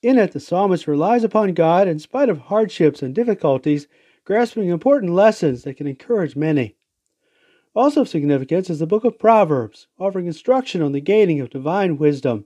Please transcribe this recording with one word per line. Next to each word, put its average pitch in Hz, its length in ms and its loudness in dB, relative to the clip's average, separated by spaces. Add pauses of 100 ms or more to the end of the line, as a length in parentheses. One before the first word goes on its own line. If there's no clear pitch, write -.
In 254 160 2
it, 202 160 2
the 143 80 -8
psalmist 185 440 -2
relies 180 380 0
upon 214 300 0
God 170 340 4
in 160 100 -2
spite 254 300 -2
of 180 120 -2
hardships 190 640 0
and 131 140 -8
difficulties, 151 720 -2 (380)
grasping 220 420 -2
important 180 460 0
lessons 180 500 2
that 135 140 -12
can 143 100 -8
encourage 156 480 -4
many. 143 400 -2 (960)
Also 285 280 2
of - 80 -2
significance 147 600 -2
is 156 100 -6
the 160 60 -4
Book 208 200 -2
of 226 120 -2
Proverbs, 156 680 0 (100)
offering 190 280 -6
instruction 196 560 -2
on 147 100 -2
the 139 80 -4
gaining 185 400 2
of 127 100 -8
divine 160 480 -4
wisdom. 139 480 0